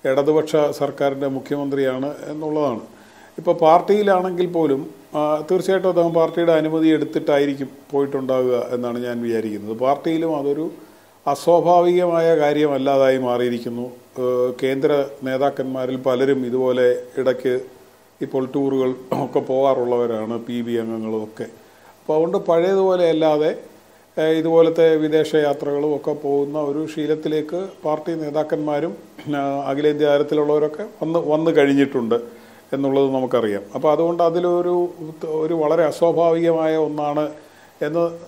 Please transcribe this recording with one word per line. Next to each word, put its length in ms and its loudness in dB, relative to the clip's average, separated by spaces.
ഇടതുപക്ഷ 420 2
സർക്കാരിൻ്റെ 500 -2
മുഖ്യമന്ത്രിയാണ് 800 -4
എന്നുള്ളതാണ്. 500 -4
ഇപ്പോൾ 160 0
പാർട്ടിയിലാണെങ്കിൽ 840 4
പോലും, 240 2
ആ, 20 -2
തീർച്ചയായിട്ടും 380 0
അദ്ദേഹം 260 2
പാർട്ടിയുടെ 380 2
അനുമതി 440 2
എടുത്തിട്ടായിരിക്കും 720 -2
പോയിട്ടുണ്ടാവുക 640 0
എന്നാണ് 240 -4
ഞാൻ 240 -6
വിചാരിക്കുന്നത്. 540 -4
പാർട്ടിയിലും 640 -2
അതൊരു 260 -2
അസ്വാഭാവികമായ 1040 4
കാര്യമല്ലാതായി 800 2
മാറിയിരിക്കുന്നു. 680 -2
ഏഹ്, 300 0
കേന്ദ്ര 420 0
നേതാക്കന്മാരിൽ 760 -2
പലരും 500 0
ഇതുപോലെ 400 2
ഇടയ്ക്ക് 360 0
ഇപ്പോൾ 240 -4
ടൂറുകൾ 360 0
ഒക്കെ 160 -2
പോകാറുള്ളവരാണ്, 960 0
പി 140 -6
ബി 240 -4
അംഗങ്ങളും 440 -6
ഒക്കെ. 180 -12
അപ്പോൾ 140 -4
അതുകൊണ്ട് 240 0
പഴയതുപോലെ 720 2
അല്ലാതെ, 400 2
ഏഹ്, 220 2
ഇതുപോലത്തെ 460 4
വിദേശ 320 2
യാത്രകളും 600 0
ഒക്കെ 160 -4
പോകുന്ന 340 0
ഒരു 240 -4
ശീലത്തിലേക്ക് 680 -4
പാർട്ടി 280 -2
നേതാക്കന്മാരും, 680 -2
ആ, 60 -2
അഖിലേന്ത്യാ 440 2
തലത്തിലുള്ളവരൊക്കെ 720 0
വന്ന്, 160 -2
വന്ന് 260 2
കഴിഞ്ഞിട്ടുണ്ട് 580 2
എന്നുള്ളത് 420 0
നമുക്കറിയാം. 480 0
അപ്പോൾ 180 2
അതുകൊണ്ട് 300 0
അതിലൊരു, 520 0
ഒരു 260 -2
വളരെ 300 2
അസ്വാഭാവികമായ 920 2
ഒന്നാണ് 480 -2
എന്ന് 180 0